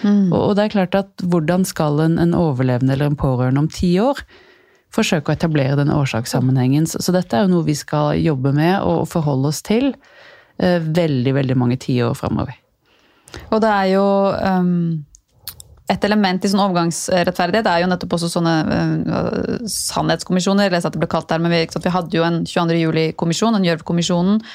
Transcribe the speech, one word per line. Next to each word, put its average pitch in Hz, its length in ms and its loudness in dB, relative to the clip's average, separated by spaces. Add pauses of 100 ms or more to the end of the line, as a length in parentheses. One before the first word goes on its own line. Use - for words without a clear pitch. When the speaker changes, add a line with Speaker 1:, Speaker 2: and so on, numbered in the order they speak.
Speaker 1:
Mm. 202 260 2
Speaker 2:
Og, - 80 2
og 202 180 2
det 208 120 2
er 214 80 -6
klart 190 260 0
at - 240 -10
hvordan 175 400 2
skal 151 400 -2
en, 165 160 2
en 170 160 2
overlevende 131 560 0
eller 143 160 0
en 143 100 -2
pårørende 131 460 0
om 151 80 -2
ti 180 260 0
år 262 220 0 (720)
forsøke 165 400 0
å - 0 -
etablere 143 460 0
den 143 100 2
årsakssammenhengen? 135 960 2
Så, - 160 -6
så 180 140 0
dette 180 240 0
er 202 80 4
jo 180 80 4
noe 160 100 2
vi 151 80 0
skal 151 480 0
jobbe 139 320 0
med 165 320 2
og 170 240 0
forholde 143 400 0
oss - 160 -6
til, 247 300 0 (680)
eh, 180 160 2
veldig, 156 640 0
veldig 127 160 0
mange 123 240 0
tiår 123 400 0
fremover. - 320 -4 (960)
Speaker 1:
Og 220 160 0
det 214 80 4
er 196 220 2
jo, 196 100 2 (320)
ehm, 180 400 0 (1120)
et 190 160 -2
element 196 380 2
i - 20 2
sånn 196 160 2
overgangsrettferdighet 180 1040 0
er 170 140 2
jo 180 100 0
nettopp 180 240 -4
også 170 160 -2
sånne, 165 220 0 (180)
eh, 165 960 -2
sannhetskommisjoner, 180 1000 -2
jeg - 20 0
leser 175 160 -2
at 156 80 -6
det 156 60 -4
ble 165 100 -4
kalt 165 160 -4
der, 165 160 -2
men 170 80 0
vi, 170 140 2
ikke - 100 -12
sant, 170 140 -6
vi 175 40 -2
hadde 175 220 -2
jo 165 80 2
en 170 140 0 (100)
tjueandre 170 320 0
juli-kommisjon, 165 800 0
en 196 100 2
Gjørv-kommisjonen, 175 720 0 (160)